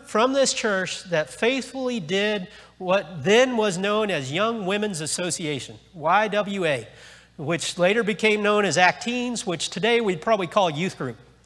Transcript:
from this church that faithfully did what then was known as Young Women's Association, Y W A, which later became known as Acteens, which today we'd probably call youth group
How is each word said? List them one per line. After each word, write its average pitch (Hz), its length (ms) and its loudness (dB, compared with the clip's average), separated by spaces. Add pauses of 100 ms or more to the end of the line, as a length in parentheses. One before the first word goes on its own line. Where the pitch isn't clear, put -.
from 254 280 2
this 269 200 2
church 190 520 -2
that 165 240 0
faithfully 254 720 -2
did 196 480 -2 (300)
what 180 460 -2
then 240 340 6
was 208 200 2
known 208 320 0
as 139 220 -2
Young 214 340 0
Women's 202 360 -2
Association, 151 760 -4 (160)
Y 180 360 2
W 196 360 -2
A, 127 220 -2 (500)
which 165 400 -4
later 202 260 4
became 214 380 0
known 208 240 4
as 175 120 0
Acteens, 240 680 0
which 170 240 -4
today 233 320 2
we'd 185 200 0
probably 202 260 2
call 190 220 2
youth 160 280 -4
group 123 200 -6 (280)